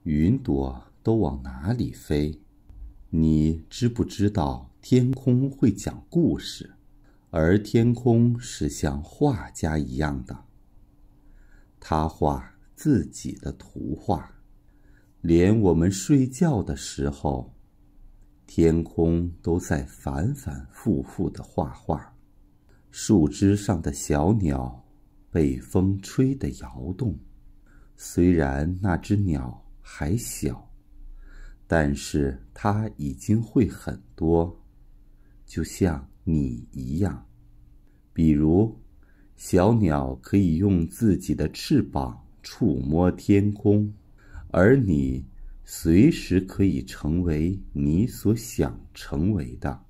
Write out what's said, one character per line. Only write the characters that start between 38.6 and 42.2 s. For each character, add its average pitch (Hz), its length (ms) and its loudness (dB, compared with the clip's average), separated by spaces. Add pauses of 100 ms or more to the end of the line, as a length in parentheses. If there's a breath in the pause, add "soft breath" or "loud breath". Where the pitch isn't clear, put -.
小 95 380 4
鸟 73 420 2
可 - 200 -2
以 90 200 4
用 90 300 2
自 107 300 2
己 - 180 -4
的 76 180 -2
翅 - 280 0
膀 65 460 -6 (160)